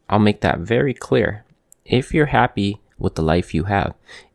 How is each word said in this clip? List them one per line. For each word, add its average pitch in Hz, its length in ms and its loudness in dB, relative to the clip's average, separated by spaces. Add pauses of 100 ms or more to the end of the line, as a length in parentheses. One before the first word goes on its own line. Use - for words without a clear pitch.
I'll 104 100 2
make 104 220 2
that 82 200 0
very 120 340 0
clear. 104 500 -2 (400)
If - 300 -2
you're 151 120 2
happy 113 540 0 (180)
with - 180 -4
the 80 60 -2
life 82 300 0
you 80 120 0
have, 98 300 -2 (400)